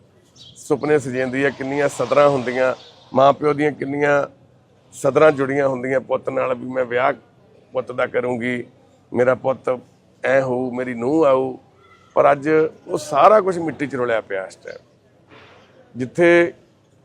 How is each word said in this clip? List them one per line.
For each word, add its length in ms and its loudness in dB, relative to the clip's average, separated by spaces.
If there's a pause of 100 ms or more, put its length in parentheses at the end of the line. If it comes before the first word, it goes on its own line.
(580)
ਸੁਪਨੇ 420 0
ਸਜਾਉਂਦੀ 440 -4
ਆ, 60 2
ਕਿੰਨੀਆਂ 400 -4
ਸਦਰਾਂ 400 2
ਹੁੰਦੀਆਂ, 440 -2 (400)
ਮਾਂ 200 6
ਪਿਓ 200 -2
ਦੀਆਂ 180 -2
ਕਿੰਨੀਆਂ 560 -2 (680)
ਸਦਰਾਂ 360 4
ਜੁੜੀਆਂ 360 0
ਹੁੰਦੀਆਂ 320 -2
ਪੁੱਤ 300 -4
ਨਾਲ, 260 -2
ਵੀ 120 -10
ਮੈਂ 180 -4
ਵਿਆਹ 280 0 (600)
ਪੁੱਤ 180 -6
ਦਾ 160 -4
ਕਰੂੰਗੀ, 560 -4 (500)
ਮੇਰਾ 220 2
ਪੁੱਤ 440 -4 (440)
ਐ 180 2
ਹੋਊ, 300 -4
ਮੇਰੀ 220 -6
ਨੂੰਹ 320 0
ਆਊ। 320 0 (580)
ਪਰ 160 6
ਅੱਜ 180 -2 (380)
ਉਹ 100 -6
ਸਾਰਾ 440 4
ਕੁਛ 160 -2
ਮਿੱਟੀ 300 -6
'ਚ 80 -10
ਰੁਲਿਆ 260 -2
ਪਿਆ 240 -8
ਇਸ 100 -16
ਟਾਈਮ। 220 -18 (1160)
ਜਿੱਥੇ 580 2 (520)